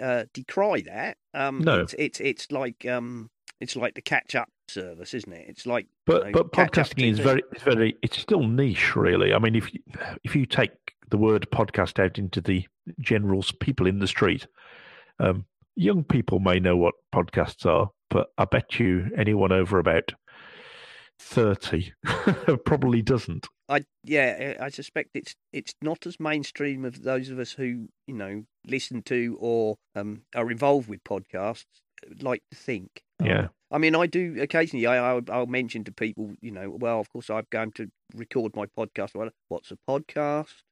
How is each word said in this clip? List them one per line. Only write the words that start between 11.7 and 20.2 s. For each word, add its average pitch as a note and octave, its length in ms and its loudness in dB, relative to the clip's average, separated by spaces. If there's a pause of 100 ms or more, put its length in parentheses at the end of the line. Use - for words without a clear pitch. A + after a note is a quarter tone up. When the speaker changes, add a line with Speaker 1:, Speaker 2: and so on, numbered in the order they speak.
Speaker 2:
out F#2 140 0
into F#2+ 240 -4
the F#2 240 0 (340)
general G#2 440 0
s-, - 80 -4
people - 340 -2
in G2 140 2
the G2+ 80 0
street, - 400 2 (720)
um, F#2+ 260 2 (300)
young F#3 280 2
people A2+ 360 0
may F#2 200 4
know F#2 160 4
what F2 200 4 (180)
podcasts - 540 0
are, F2 240 4 (180)
but - 200 2 (100)
I - 60 4
bet - 340 -2
you F#2 360 2
anyone G2+ 360 2
over F#2 260 4
about E2+ 340 2 (1080)